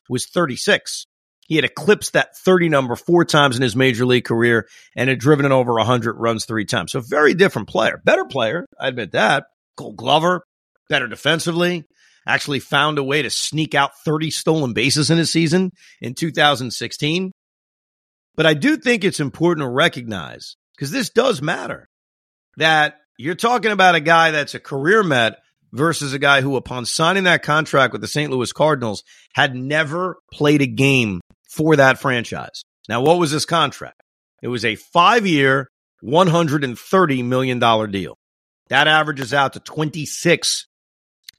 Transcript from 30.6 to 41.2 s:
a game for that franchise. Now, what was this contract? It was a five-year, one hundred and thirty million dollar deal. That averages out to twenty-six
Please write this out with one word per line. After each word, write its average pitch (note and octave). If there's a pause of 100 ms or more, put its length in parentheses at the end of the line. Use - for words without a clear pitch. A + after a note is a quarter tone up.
a C3+
game A#2 (300)
for D#3
that C3
franchise. A#2 (260)
Now, A#2
what D#3+
was E3
this F#3
contract? D3 (420)
It C3
was B2
a A2+
five-year, E3+ (340)
one E3+
hundred D#3
and B2
thirty D3+
million B2+
dollar A2+
deal. F#2 (540)
That C#3
averages D3+
out C#3
to -
twenty-six - (720)